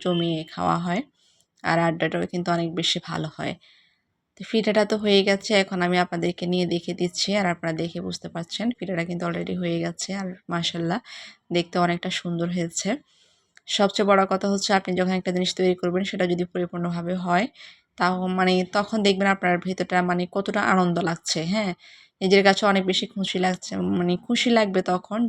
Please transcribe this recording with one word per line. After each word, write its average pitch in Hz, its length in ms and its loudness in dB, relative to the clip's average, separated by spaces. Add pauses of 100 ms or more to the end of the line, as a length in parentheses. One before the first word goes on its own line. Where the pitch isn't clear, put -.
জমিয়ে 170 380 0 (120)
খাওয়া 170 280 0
হয়, 180 220 -2 (640)
আর 165 160 2
আড্ডাটাও 170 480 0
কিন্তু 175 240 -6
অনেক 170 220 0
বেশি 170 320 -2
ভালো 160 280 -6
হয়। - 220 -8 (800)
তো - 140 -18
পিঠাটা 214 380 2
তো 220 120 -2
হয়ে 202 260 4
গেছে, 196 280 0 (120)
এখন 190 180 -6
আমি 180 180 2
আপনাদেরকে 175 480 -2
নিয়ে 180 200 2
দেখিয়ে 175 340 -4
দিচ্ছি, 180 360 -2
আর 196 100 2
আপনারা 165 340 -2
দেখে 170 200 -6
বুঝতে 180 280 -10
পারছেন 170 360 -8 (100)
পিঠাটা 175 300 -4
কিন্তু 175 200 -6
already 175 300 -4
হয়ে 175 240 -2
গেছে, 170 300 -6 (120)
আর 190 60 -6 (200)
মাশাআল্লাহ 170 520 -2 (520)
দেখতে 175 280 0
অনেকটা 175 320 0
সুন্দর 170 380 -4
হয়েছে। 175 400 -4 (800)
সবচেয়ে 202 420 2
বড় 196 160 6
কথা 190 240 0
হচ্ছে 202 240 0
আপনি 190 220 2
যখন 185 180 2
একটা 185 200 -2
জিনিস 180 220 0
তৈরি 185 200 2
করবেন 180 300 -2
সেটা 190 220 -2
যদি 175 180 0
পরিপূর্ণভাবে 175 680 -4
হয়, 180 300 2 (500)
তাও 185 200 2 (140)
মানে 185 240 4 (200)
তখন 208 300 0
দেখবেন 196 320 4
আপনার 180 240 0
ভেতরটা 185 420 -2
মানে 175 300 0
কতটা 202 300 -2 (100)
আনন্দ 180 320 4
লাগছে, 165 420 -4
হ্যাঁ, 196 260 -2 (500)
নিজের 196 220 6
কাছে 196 280 4
অনেক 190 140 2
বেশি 185 220 -2
খুশি 190 320 -4
লাগছে, 185 320 -2 (280)
মানে 180 140 2 (120)
খুশি 240 260 0
লাগবে 208 320 4
তখন 185 460 -2